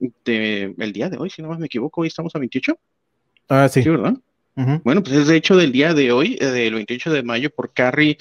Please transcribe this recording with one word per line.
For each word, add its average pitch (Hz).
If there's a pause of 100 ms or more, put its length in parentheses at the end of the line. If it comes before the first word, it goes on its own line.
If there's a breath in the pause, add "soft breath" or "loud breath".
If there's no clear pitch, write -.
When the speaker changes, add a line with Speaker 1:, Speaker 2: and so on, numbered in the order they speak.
(240)
Speaker 1:
de 107
el 104
día 113
de 165
hoy, 156
si -
no 160
más 165
me 165
equivoco. -
Hoy 165
estamos 165
a 160
veintiocho. 131 (680)
Speaker 2:
Ah, 135
sí. 127
Speaker 1:
Sí, 143
¿verdad? 160 (420)
Speaker 2:
Ujú. 139
Speaker 1:
Bueno, 131
pues 135
es 147
de 160
hecho 160
del 160
día 147
de 135
hoy, 165
eh, 139
del 120
veintiocho 120
de 147
mayo, 120
por -
Carrie 143